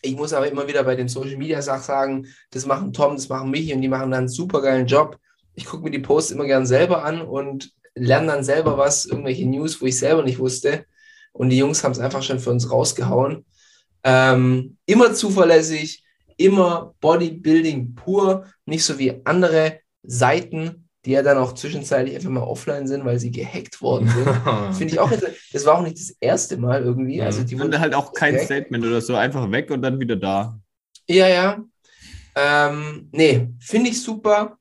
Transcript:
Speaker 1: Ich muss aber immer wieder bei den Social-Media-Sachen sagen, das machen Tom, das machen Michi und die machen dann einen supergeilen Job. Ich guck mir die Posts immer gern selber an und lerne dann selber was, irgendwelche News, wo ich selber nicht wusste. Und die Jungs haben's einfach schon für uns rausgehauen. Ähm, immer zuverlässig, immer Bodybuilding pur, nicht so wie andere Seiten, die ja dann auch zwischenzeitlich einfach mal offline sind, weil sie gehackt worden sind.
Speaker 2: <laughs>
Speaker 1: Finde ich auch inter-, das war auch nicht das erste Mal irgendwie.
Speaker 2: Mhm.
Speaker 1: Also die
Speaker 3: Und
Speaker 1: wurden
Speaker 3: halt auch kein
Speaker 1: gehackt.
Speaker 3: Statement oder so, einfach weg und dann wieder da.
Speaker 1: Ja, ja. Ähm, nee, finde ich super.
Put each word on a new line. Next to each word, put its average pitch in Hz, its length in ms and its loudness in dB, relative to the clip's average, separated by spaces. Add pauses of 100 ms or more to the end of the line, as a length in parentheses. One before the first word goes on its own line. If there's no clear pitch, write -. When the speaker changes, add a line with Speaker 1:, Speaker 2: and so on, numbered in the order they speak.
Speaker 1:
Ich 131 140 -4
muss 147 160 -6
aber 143 180 0
immer 143 180 -4
wieder 143 140 0
bei 127 140 0
den 123 120 -4
Social-Media-Sachen 139 720 -6
sagen, 135 440 -2 (240)
das 127 160 -10
machen 139 260 -2
Tom, 143 220 2
das 131 140 -10
machen 131 220 -6
Michi 151 220 -4
und 131 80 -2
die 131 80 -2
machen 131 220 -2
dann 127 100 -2
einen 127 80 -2
supergeilen 135 580 0
Job. 147 320 2 (360)
Ich - 120 -14
guck 160 180 -14
mir 151 60 -4
die 143 100 -6
Posts 151 320 0
immer 139 140 -6
gern 131 200 2
selber 156 380 2
an 160 180 -4
und 139 500 -10 (220)
lerne 131 320 2
dann 143 180 -2
selber 147 320 0
was, 139 300 0
irgendwelche 127 400 -4
News, 147 340 -4
wo 131 60 -4
ich 127 120 -2
selber 151 260 2
nicht 123 140 -2
wusste. 139 460 -2 (480)
Und 127 180 2
die 131 80 4
Jungs 143 260 2
haben's 123 140 -2
einfach 135 240 -4
schon 127 180 -4
für 120 100 -4
uns 123 200 0
rausgehauen. 143 760 0 (600)
Ähm, 127 720 4 (100)
immer 226 280 6
zuverlässig, 160 880 2 (320)
immer 180 640 2
Bodybuilding 160 960 2
pur, 190 520 0 (200)
nicht 160 180 -2
so 143 140 -4
wie 127 260 -2
andere 160 560 2 (220)
Seiten, 160 840 -2 (160)
die 127 80 -2
ja 135 100 2
dann 139 160 4
auch 127 160 -2
zwischenzeitlich 139 600 -4
einfach 170 160 -8
mal 127 120 -4
offline 143 440 -6
sind, 139 200 -6
weil 120 120 -2
sie 120 120 -6
gehackt - 520 -12
worden 113 260 0
sind. 120 180 2
Speaker 2:
<laughs> 113 500 0
Speaker 1:
Finde 160 180 -4
ich - 60 2
auch 214 100 2
inter-, 208 180 0 (240)
das 139 140 -4
war 156 120 6
auch 180 40 0
nicht 165 160 -6
das - 120 -14 (100)
erste 147 380 -2
Mal 123 240 0
irgendwie. 131 380 -2
Speaker 2:
Mhm. - 60 -2
Speaker 1:
Also 107 160 -2
die 120 140 -6
Speaker 3:
Und 131 60 -4
Speaker 1:
wurden 156 180 0
Speaker 3:
halt 151 140 0
auch 139 200 -2
kein 147 200 2
Speaker 1:
gehackt. 131 120 0
Speaker 3:
Statement 139 400 -4
oder 117 160 2
so, 123 140 -2
einfach 123 340 0
weg 139 200 -2
und 131 120 -2
dann 131 180 -2
wieder 117 160 -2
da. 98 420 -4 (480)
Speaker 1:
Ja, 185 220 4
ja. 190 300 2 (760)
Ähm, 147 800 0
nee, 143 360 4 (120)
finde 240 300 0
ich - 120 -6
super. 214 580 0